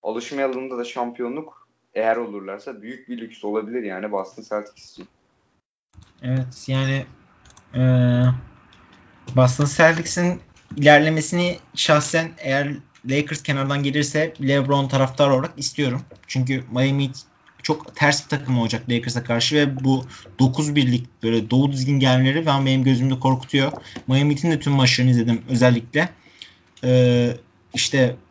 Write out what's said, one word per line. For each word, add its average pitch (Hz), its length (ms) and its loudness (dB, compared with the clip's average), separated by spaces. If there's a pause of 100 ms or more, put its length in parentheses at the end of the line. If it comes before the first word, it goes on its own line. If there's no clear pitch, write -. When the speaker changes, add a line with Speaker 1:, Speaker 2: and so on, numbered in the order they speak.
Speaker 1:
Alışma 120 380 -6
yılında 131 360 -6
da 120 60 -6
şampiyonluk 120 840 -8 (260)
eğer 113 240 0
olurlarsa 104 640 -12
büyük 127 280 -18
bir 120 80 -10
lüks 113 260 -16
olabilir 110 400 -6
yani 101 280 -8
Boston 101 320 -8
Celtics - 480 -12
için. 90 160 -20 (1160)
Speaker 2:
Evet 127 440 -4
yani, 135 380 -2 (720)
e, 127 60 0 (1500)
Boston 127 300 4
Celtics'in 170 760 2 (340)
ilerlemesini 156 840 4 (160)
şahsen 160 640 0
eğer 139 360 -2 (320)
Lakers 147 380 -2
kenardan 139 400 -2
gelirse 147 580 -2
LeBron 139 460 2
taraftarı 135 460 2
olarak 135 240 0
istiyorum. 135 440 -4 (260)
Çünkü 131 440 -2
Miami 135 360 0
Heat 131 100 -10 (460)
çok - 320 -6
ters 147 300 0
bir - 40 -20
takım 131 300 -2
olacak 113 300 -4
Lakers'a 120 340 -2
karşı 117 320 -2
ve 135 280 0
bu 131 220 2 (340)
dokuz 143 360 2
birlik 127 480 0
böyle 113 260 0
doğu 139 220 2
dizgin 135 280 0
gelmeleri 131 460 2
ben, 139 200 0
benim 131 180 2
gözümde 131 360 2
korkutuyor. 135 520 0 (360)
Miami 143 260 2
Heat'in 165 180 -2
de 147 80 0
tüm 143 140 -2
maçlarını 127 380 4
izledim 117 380 2
özellikle. 123 600 2 (760)
Ee, 123 540 2 (360)
işte 127 420 0 (160)